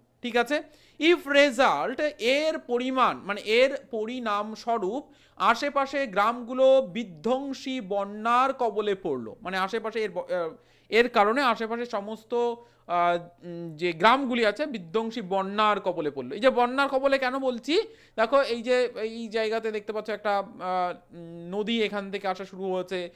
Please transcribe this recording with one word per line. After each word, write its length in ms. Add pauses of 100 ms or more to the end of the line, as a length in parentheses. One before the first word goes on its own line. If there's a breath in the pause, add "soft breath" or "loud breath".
(220)
ঠিক 160
আছে? 260 (360 soft breath)
If 180 (100)
result, 760 (180)
এর 380
পরিমাণ, 600
মানে 240
এর 360 (140)
পরিণামস্বরূপ 1120 (320 soft breath)
আশেপাশে 720
গ্রামগুলো 760
বিধ্বংসী 1000
বন্যার 720
কবলে 420
পড়লো। 460
মানে 160
আশেপাশে 460
এর 80
ব-, 80
আহ, 360 (340 soft breath)
এর 200
কারণে 320
আশেপাশে 440
সমস্ত, 480
আহ, 1120
উম, 300
যে 180
গ্রামগুলি 520
আছে 200
বিধ্বংসী 560
বন্যার 580
কবলে 320
পড়লো। 240
এই 60
যে 80
বন্যার 400
কবলে 280
কেন 220
বলছি? 420 (340 loud breath)
দেখো 260
এই 220
যে 260 (120)
এই 260
জায়গাতে 440
দেখতে 220
পাচ্ছ 160
একটা, 300
আহ, 60
উম, 1040
নদী 340
এখান 280
থেকে 160
আসা 180
শুরু 280
হয়েছে, 420